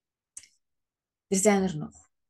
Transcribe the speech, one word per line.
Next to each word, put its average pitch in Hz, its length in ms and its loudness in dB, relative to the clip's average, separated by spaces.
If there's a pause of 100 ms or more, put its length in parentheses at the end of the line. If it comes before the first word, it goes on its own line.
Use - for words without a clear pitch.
(1300)
Er 196 100 -2
zijn 196 260 2
er 175 140 -4
nog. - 320 -14 (200)